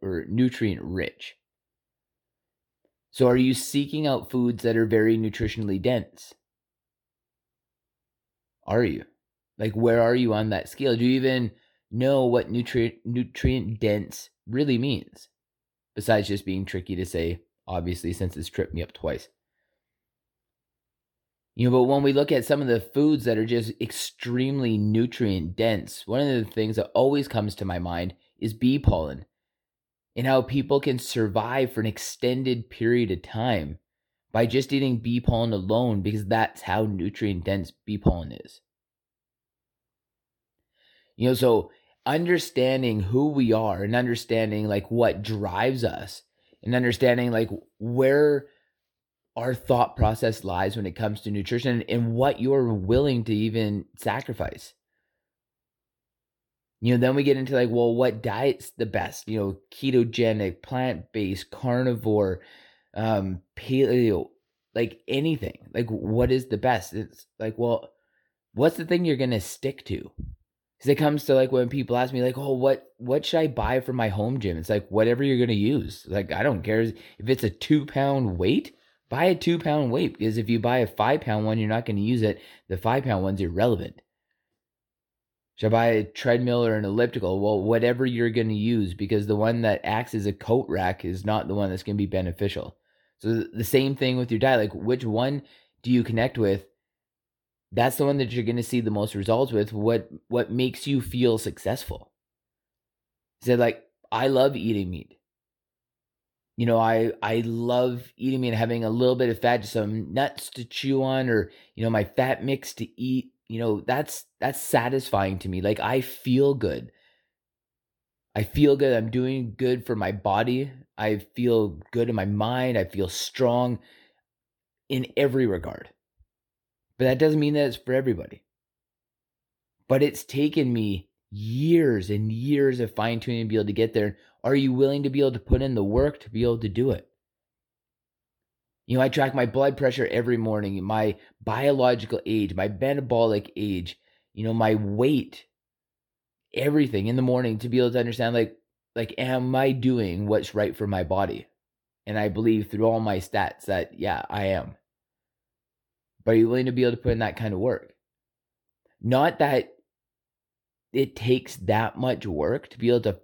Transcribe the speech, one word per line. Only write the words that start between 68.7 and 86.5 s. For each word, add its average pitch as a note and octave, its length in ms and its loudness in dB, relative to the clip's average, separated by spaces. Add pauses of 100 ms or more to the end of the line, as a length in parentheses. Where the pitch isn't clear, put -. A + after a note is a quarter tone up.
the E3 80 -6
thing F3 200 0
you're D#3 100 2
gonna B2+ 240 0
stick - 460 -8
to? - 260 -8 (680)
'Cause C3 100 -4
it C#3+ 60 6
comes D3 300 2
to, C#3+ 80 4
like, C3 200 4
when B2 160 2
people B2 260 -2
ask B2+ 180 0
me, B2 80 -2
like, B2+ 160 0
"Oh, C#3 160 -2
what, C3 440 0
what B2+ 280 -2
should E3+ 140 0
I D#3+ 80 2
buy A#2 320 0
for B2+ 140 -6
my A#2 160 0
home A2 320 -2
gym?" F2+ 160 -2
It's D#2+ 120 -8
like, G#2 200 0
"Whatever A2+ 340 2
you're C3+ 160 2
gonna A#2+ 140 2
use." G#2+ 560 0
Like, F#2+ 240 -2
I G2 100 -2
don't A#2+ 180 0
care G#2+ 200 0
if A2+ 120 0 (260)
it's A#2 260 -2
a G#2 40 2
two D3 360 0
pound C3+ 520 0
weight, A#2 380 0 (320)
buy C3+ 180 0
a F#3 100 4
two E3+ 220 0
pound D3+ 360 0
weight, C3 260 -2
because G#2+ 180 0
if A2 120 -4
you A2+ 100 4
buy A#2+ 200 2
a A2+ 80 2
five B2+ 340 0
pound G#2+ 240 -2
one, A2 120 0
you're G#2+ 120 -2
not A#2 160 -2
gonna G2+ 160 -2
use A#2 200 0
it. G#2+ 200 0 (260)
The F#2+ 80 -6
five B2 300 0
pound G#2 180 0
one's G2 160 -2
irrelevant. F#2+ 640 0 (1500)
Should - 120 -2
I - 20 4
buy A2+ 160 4
a A2 180 4
treadmill A#2+ 640 0